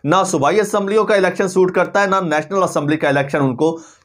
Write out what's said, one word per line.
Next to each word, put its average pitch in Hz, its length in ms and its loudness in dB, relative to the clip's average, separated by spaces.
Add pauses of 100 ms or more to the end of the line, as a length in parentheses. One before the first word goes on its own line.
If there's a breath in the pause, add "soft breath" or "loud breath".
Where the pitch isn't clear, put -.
ना 180 180 4
सूबाई 170 340 0
असम्बलियों 208 460 0
का 214 100 0
इलेक्शन 185 340 0
सूट 185 220 2
करता 185 300 0
है, 202 100 2
ना 190 100 2
नेशनल 160 420 -2
असम्बली 151 340 0
का 147 140 0
इलेक्शन 143 280 0
उनको 147 400 0 (260 loud breath)